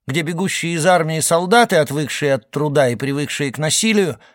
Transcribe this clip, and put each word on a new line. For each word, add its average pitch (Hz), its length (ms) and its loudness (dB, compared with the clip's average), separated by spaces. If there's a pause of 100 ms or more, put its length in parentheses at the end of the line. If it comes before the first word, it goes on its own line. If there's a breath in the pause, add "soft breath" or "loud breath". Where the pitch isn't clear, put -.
где 151 160 -2
бегущие 170 520 -4
из 156 120 -2
армии 165 340 2
солдаты, 185 560 2
отвыкшие 143 580 0
от - 160 -8
труда 143 380 2
и 120 80 -2
привыкшие 139 560 -4
к - 60 -12
насилию, 170 600 0 (160 soft breath)